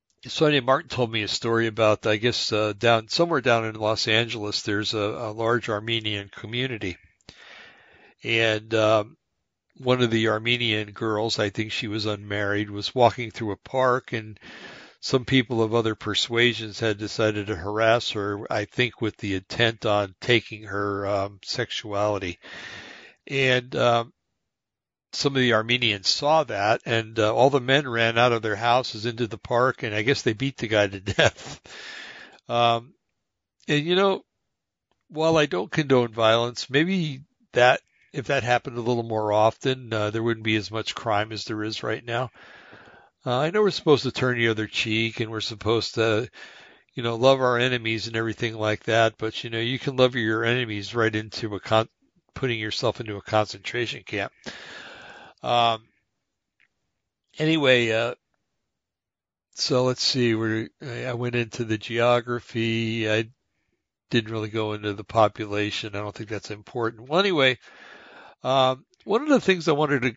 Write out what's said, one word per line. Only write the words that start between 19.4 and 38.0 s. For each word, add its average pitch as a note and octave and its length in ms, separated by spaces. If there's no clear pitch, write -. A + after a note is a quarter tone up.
on G#2 360
taking A2 420
her, G2+ 420
um, G2+ 380
sexuality. G#2 960
And, C3 480
um, A#2 380
some C#3 240
of C3+ 60
the A#2+ 120
Armenians A2 540
saw D3+ 380
that, G#2+ 400
and, A2+ 340
uh, A2 160
all B2 140
the C#3 100
men C3+ 260
ran A#2 320
out B2 140
of A2+ 100
their G#2+ 140
houses A#2 500
into A#2 220
the G#2+ 100
park, B2 460
and A2 100
I G#2+ 100
guess B2+ 180
they A#2 120
beat C3+ 220
the A2+ 120
guy G#2 200
to G2 120
<laughs> - 20
death. - 580
Um, A#2 460
and, D3 180
you F3 100
know, G3 280
while D#3+ 280
I D3 100
don't F3+ 220
condone C3 440
violence, A#2 560
maybe D3+ 540
that, B2 300